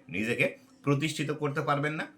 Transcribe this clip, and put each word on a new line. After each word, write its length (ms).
নিজেকে 600
প্রতিষ্ঠিত 480
করতে 300
পারবেন 320
না 120